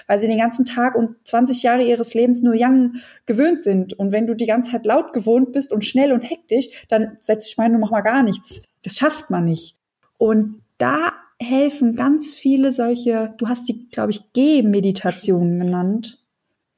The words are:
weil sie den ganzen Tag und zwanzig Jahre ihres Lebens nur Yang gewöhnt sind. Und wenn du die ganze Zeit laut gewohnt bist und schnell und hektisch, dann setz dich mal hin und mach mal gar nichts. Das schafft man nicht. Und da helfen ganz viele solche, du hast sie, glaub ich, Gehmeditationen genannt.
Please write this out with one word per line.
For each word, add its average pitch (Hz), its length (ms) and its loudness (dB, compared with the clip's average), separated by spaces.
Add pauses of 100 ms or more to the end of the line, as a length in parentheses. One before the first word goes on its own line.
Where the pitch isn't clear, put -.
weil 202 100 2
sie 220 80 0
den 220 120 0
ganzen 233 260 0
Tag 247 320 -2
und 226 260 -2
zwanzig 247 400 0
Jahre 247 220 2
ihres 233 280 0
Lebens 240 300 2
nur 240 120 4
Yang 247 420 2 (280)
gewöhnt 294 380 0
sind. 190 340 0
Und 196 140 -4
wenn 214 160 0
du 233 80 -2
die 226 120 -4
ganze 233 260 0
Zeit 226 120 -6
laut 240 280 0
gewohnt 247 400 2
bist 277 200 -4
und 208 120 -2
schnell 269 280 2
und 240 100 0
hektisch, 262 440 -4 (220)
dann 220 320 0
setz 220 240 -2
dich - 120 -12
mal 226 80 0
hin 233 120 4
und 220 60 2
mach 214 100 -2
mal 214 80 0
gar 233 240 2
nichts. - 400 -4 (180)
Das - 140 -8
schafft 302 340 -2
man 175 140 -2
nicht. 165 320 -4 (420)
Und 214 420 0 (180)
da 294 340 -2 (280)
helfen 262 540 0
ganz 277 400 0
viele 269 380 2
solche, 233 680 -2
du 220 100 -4
hast 240 180 -4
sie, 220 240 -8
glaub 214 200 -4
ich, - 220 -8
Gehmeditationen 190 1300 2
genannt. 180 580 -2 (600)